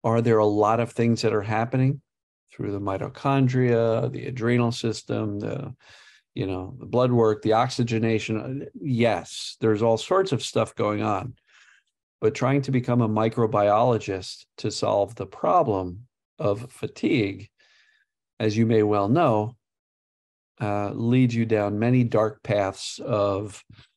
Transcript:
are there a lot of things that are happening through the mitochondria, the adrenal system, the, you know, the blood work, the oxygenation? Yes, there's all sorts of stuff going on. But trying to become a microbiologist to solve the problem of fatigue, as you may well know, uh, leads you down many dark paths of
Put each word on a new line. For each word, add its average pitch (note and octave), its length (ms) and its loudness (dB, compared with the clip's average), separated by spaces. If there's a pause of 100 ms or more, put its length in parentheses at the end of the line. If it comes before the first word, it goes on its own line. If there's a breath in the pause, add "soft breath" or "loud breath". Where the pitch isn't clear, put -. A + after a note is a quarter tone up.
are A#2 160 2
there A2+ 180 4
a G#2+ 80 4
lot G#2+ 320 2
of A2+ 140 -2
things A#2 300 2
that A2 120 2
are G#2 80 0
happening B2 600 0 (500)
through G2+ 180 -8
the G2+ 100 -6
mitochondria, A#2+ 1300 0
the - 140 -10
adrenal A#2+ 440 0
system, A2 720 -6
the, C3+ 340 -8 (600 loud breath)
you F#2+ 120 -6
know, F#2 320 -8
the - 80 -16
blood B2 240 2
work, A2+ 320 2
the A2 120 2
oxygenation? A#2 1120 -2 (120)
Yes, A#2 800 -2
there's A2 220 2
all A2+ 140 4
sorts F#3+ 340 0
of A#2+ 120 -2
stuff - 340 -4
going G#2 260 -2
on. G#2+ 320 -4 (880 soft breath)
But A2 160 0
trying C3+ 260 2
to C#3 80 -6
become B2 300 2
a A2 80 2
microbiologist G#2+ 1400 0 (140)
to G#2+ 120 -4
solve G#2 460 -2
the F#2+ 100 -8
problem A2 800 -2 (320)
of G#2 340 -4
fatigue, G#2 800 -4 (880 soft breath)
as A2 180 0
you A2+ 80 4
may A2+ 180 4
well G#2 280 2
know, B2 440 2 (1040)
uh, G#2 340 -4
leads A#2 420 2
you A2+ 100 0
down G#2 340 0
many B2 240 4
dark G#2+ 400 0
paths G2 560 -4
of G2+ 640 -2 (340 soft breath)